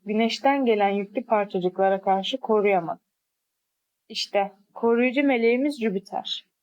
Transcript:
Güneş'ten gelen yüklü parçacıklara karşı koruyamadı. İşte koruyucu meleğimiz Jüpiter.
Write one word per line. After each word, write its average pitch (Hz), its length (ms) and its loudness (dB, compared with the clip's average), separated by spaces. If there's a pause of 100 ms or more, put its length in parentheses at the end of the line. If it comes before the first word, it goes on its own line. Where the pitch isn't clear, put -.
Güneş'ten 226 600 0
gelen 208 240 2
yüklü 202 360 -4
parçacıklara 196 760 0
karşı 196 380 -2
koruyamadı. 196 640 0 (1080)
İşte 202 420 -4 (220)
koruyucu 240 500 2
meleğimiz 254 580 2
Jüpiter. - 640 -6 (180)